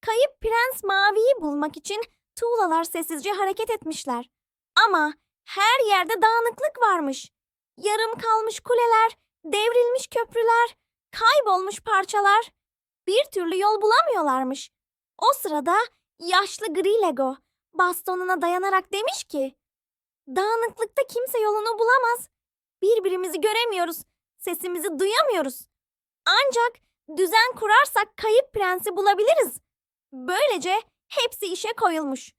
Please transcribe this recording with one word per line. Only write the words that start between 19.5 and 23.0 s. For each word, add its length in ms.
"Dağınıklıkta 840
kimse 300
yolunu 400
bulamaz. 500
Birbirimizi 600